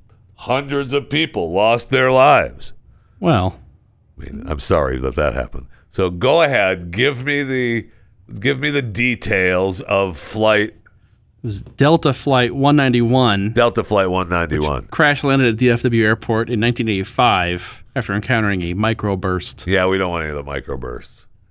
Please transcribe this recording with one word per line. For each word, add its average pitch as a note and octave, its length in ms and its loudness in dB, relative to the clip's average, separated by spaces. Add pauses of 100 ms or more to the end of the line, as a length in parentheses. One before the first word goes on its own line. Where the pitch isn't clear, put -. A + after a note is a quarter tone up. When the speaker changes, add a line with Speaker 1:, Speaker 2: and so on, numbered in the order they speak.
(340)
Speaker 1:
hundreds C#3 580 -4
of C#3 160 -2
people C#3+ 440 -2
lost A2 380 2
their C3 200 4
lives. C3 600 4 (480)
Speaker 2:
Well, G2+ 380 0 (600)
Speaker 1:
I - 60 -14
mean, - 220 -12
I'm D2+ 140 -6
sorry C2+ 380 0
that B1+ 160 -4
that D2 200 0
happened. B1+ 340 -8 (220)
So F#2 200 -2
go B2 320 2
ahead, F#2+ 480 0
give B2 340 -2
me C#3+ 200 -2
the, B2 440 -4 (520)
give C3 180 0
me D3 120 -4
the C#3+ 120 -2
details G2 1000 -2
of G2 360 -2
flight. G#2+ 520 2
Speaker 2:
It - 760 -20
was G#2+ 160 -8
Delta D3+ 500 2
Flight B2+ 420 0
one C#3 220 4
ninety-one. A#2+ 760 2
Speaker 1:
Delta A#2 320 2
Flight F#2+ 260 2
one F#2 180 -2
ninety-one. D2+ 540 -2
Speaker 2:
Which - 80 -20
crash D3 340 0
landed C3+ 240 2
at A2+ 80 0
D B2 140 4
F A#2 120 0
W A#2 220 2
Airport A2 460 0
in A2+ 100 -2
nineteen A#2 280 0
eighty-five F#2+ 960 -2 (120)
after G#2+ 160 -4
encountering G#2 500 -2
a F2 120 -4
microburst. G2 920 -2
Speaker 1:
Yeah, F#2 200 2
we F#2+ 120 2
don't F#2 120 -2
want E2 140 -4
any D2+ 120 -6
of C#2+ 80 -8
the C#2+ 60 -12
microbursts. B1+ 760 -10 (240)